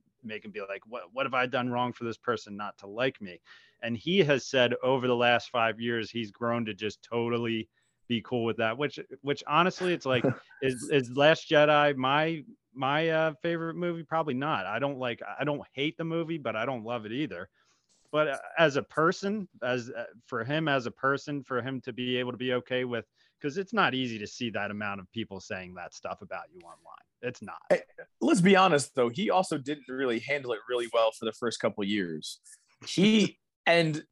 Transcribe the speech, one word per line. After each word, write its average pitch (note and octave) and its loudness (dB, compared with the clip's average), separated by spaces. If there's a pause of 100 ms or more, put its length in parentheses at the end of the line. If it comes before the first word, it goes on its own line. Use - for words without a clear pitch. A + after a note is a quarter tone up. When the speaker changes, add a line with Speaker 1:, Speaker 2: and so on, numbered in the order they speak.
(220)
Speaker 1:
make G#2+ -12
him G#2+ -16
be G#2+ -10
like, G2 -8
"What, A2 -12
what C3+ -2
have B2+ -4
I B2+ 2
done B2 -2
wrong A#2+ 0
for A#2+ -10
this A2+ -6
person G#2+ -4
not G2+ -10
to G2+ -18
like A#2 -4
me?" F2+ -14 (420)
And A#2 -4
he E3 0
has C#3+ 4
said B2 4
over B2+ 2
the B2 4
last A#2+ 4
five A2+ 0
years, A#2 -2
he's A2+ -6
grown A#2 -2
to G#2+ -4
just G2+ -6
totally A#2 -2 (380)
be A#2 -2
cool A#2+ -2
with A2 -2
that, A2+ 0
which, D3 -4 (220)
which C#3 -2
honestly, F3 2
it's C#3 -4
like, C3 2
Speaker 2:
<laughs> - -6
Speaker 1:
is, B2+ -2
is C3 2
Last D3+ 4
Jedi D3 6
my, D3 0 (300)
my, C#3+ 0
uh, D#3+ 2
favorite E3 -4
movie? E3+ -4
Probably D#3 -2
not. C3 -2
I G#2 -2
don't C#3 -2
like, B2 -4
I G#2 -8
don't D3 -2 (100)
hate D3 -4
the E3 -6
movie, E3 -4
but A#2 -4
I A2 -2
don't B2 -4
love A2+ -6
it G#2 -8
either. A#2 -6 (640)
But, D3+ 2
uh, C3+ -4 (200)
as D#3 6
a C3 2
person, F#3 -2 (140)
as, B2 -2
uh, A#2 -10 (200)
for A#2 -4
him D3+ 0
as C3+ 2
a A2+ -8
person, C#3 -2
for B2 -2
him C3 -6
to B2+ -8
be B2 -2
able B2 -2
to A#2+ -8
be B2+ 0
okay B2+ -2
with, A#2+ -4 (360)
'cause D3 -4
it's F#3+ -6
not E3 4
easy B2 -2
to G#2 -8
see A#2 -6
that G2+ -4
amount G#2 -6
of F#2 -16
people G2 -8
saying F#2 -10
that F2 -14
stuff F#2+ -10
about F2+ -12
you F2+ -20
online. - -20 (180)
It's B2 -8
not. E2+ -14 (100)
Speaker 2:
Hey, F3+ 2 (380)
let's C4 4
be F#3 8
honest, F3 4
though. B2 2
He F3+ -2
also F#3 2
didn't C#3 -8
really B2+ 0
handle C3 -4
it G#2+ -6
really A#2+ -2
well A2+ 4
for - -10
the A2+ -2
first - -4
couple G#2+ -2
years. F#2 -2 (460)
He, G#3 4 (140)
<laughs> - -12
and, D#3+ 4